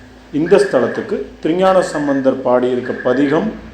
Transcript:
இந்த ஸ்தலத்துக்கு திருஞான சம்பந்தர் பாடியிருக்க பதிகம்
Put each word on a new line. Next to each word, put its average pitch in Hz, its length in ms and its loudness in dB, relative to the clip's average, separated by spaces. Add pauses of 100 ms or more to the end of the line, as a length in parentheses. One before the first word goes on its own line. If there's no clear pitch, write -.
(320)
இந்த 170 240 2
ஸ்தலத்துக்கு 135 680 0 (180)
திருஞான 185 420 2
சம்பந்தர் 139 600 -2
பாடியிருக்க 123 500 0 (120)
பதிகம் 143 460 0 (240)